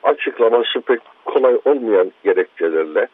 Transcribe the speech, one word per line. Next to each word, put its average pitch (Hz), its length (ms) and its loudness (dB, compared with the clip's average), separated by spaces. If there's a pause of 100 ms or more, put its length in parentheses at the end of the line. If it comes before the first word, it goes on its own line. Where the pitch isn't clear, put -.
Açıklaması 120 760 0
pek 120 200 -2 (240)
kolay 127 400 0
olmayan 113 480 2 (120)
gerekçelerle. 82 880 -2